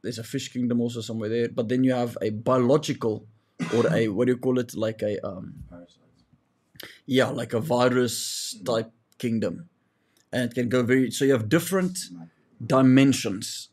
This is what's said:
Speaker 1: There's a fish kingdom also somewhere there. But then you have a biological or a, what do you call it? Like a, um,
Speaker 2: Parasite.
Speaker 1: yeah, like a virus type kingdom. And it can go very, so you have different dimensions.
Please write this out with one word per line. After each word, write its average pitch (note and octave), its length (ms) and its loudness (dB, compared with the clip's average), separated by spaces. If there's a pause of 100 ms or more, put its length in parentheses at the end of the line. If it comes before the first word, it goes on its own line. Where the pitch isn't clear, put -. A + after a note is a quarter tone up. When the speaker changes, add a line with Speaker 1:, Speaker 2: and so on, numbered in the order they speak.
Speaker 1:
There's G#2 160 -8
a A2+ 60 -10
fish C3 260 -8
kingdom A#2+ 300 -2
also A#2 220 -4
somewhere A2 260 -6
there. A#2 220 -2
But A#2 180 -4
then B2+ 160 2
you C3 80 4
have A#2+ 300 -2
a A2 80 0
biological B2 960 0 (480)
or A2+ 180 2
a, A2+ 160 2
what G#2+ 180 0
do B2+ 60 2
you A#2+ 60 0
call B2+ 200 0
it? A#2+ 160 -6
Like A2 280 -4
a, G#2 240 -4
um, F#2+ 260 -12 (160)
Speaker 2:
Parasite. - 300 -20 (1080)
Speaker 1:
yeah, B2+ 200 2
like - 260 -6
a A#2 80 0
virus B2 1040 0
type A2+ 260 -2 (280)
kingdom. A2+ 500 -4 (640)
And A#2+ 180 -2
it - 40 -20
can B2 140 -2
go B2 140 2
very, B2 280 2
so - 140 -2
you C#3 80 4
have A2 160 0
different F3+ 500 0 (680)
dimensions. C3 1080 4